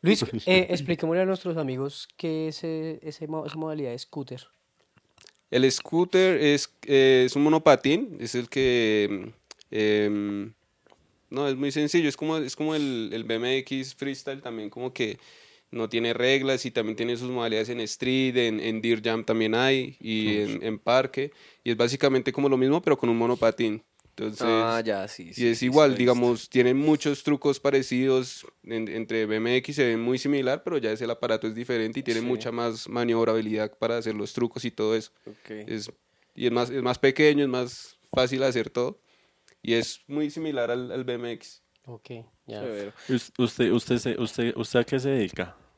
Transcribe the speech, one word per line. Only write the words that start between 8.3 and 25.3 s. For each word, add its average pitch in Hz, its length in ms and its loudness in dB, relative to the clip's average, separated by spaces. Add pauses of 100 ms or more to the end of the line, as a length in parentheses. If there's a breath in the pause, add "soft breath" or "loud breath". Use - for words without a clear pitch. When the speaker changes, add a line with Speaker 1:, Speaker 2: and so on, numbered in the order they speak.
Speaker 2:
el 120 140 -4
que, 110 840 2 (400)
em, 104 840 0 (760)
no, 143 180 -4
es 135 80 0
muy 139 160 -2
sencillo, 151 380 2
es - 80 -6
como, 160 200 -2
es 135 180 -6
como 156 200 -2
el, 131 380 -2
el 113 100 -6
B 113 120 -2
M 123 240 0
X 135 360 -8
freestyle 139 460 -10
también, 110 280 -10
como 123 240 -8
que 110 240 -4 (540 soft breath)
no 113 180 -4
tiene 117 240 0
reglas 131 520 2
y 117 60 -6
también 110 240 -2
tiene 117 220 -4
sus 123 140 -8
modalidades 117 380 -2
en 120 120 -6
street, 127 560 0
en, 113 220 2
en 110 220 -2
dirt 113 220 2
jam 113 200 0
también 110 320 2
hay, 131 440 2
y 107 420 -2
en, 110 220 -4
en 110 160 -4
parque, 135 520 0 (320 soft breath)
y 120 80 -2
es 113 60 -2
básicamente 131 540 2
como 139 160 0
lo 135 100 4
mismo, 135 240 4
pero 147 160 2
con 123 120 0
un 117 80 4
monopatín. 117 640 0 (360)
Entonces, 110 320 -4
Speaker 3:
Ah, 113 360 2
ya, 101 240 -2
sí, - 220 -16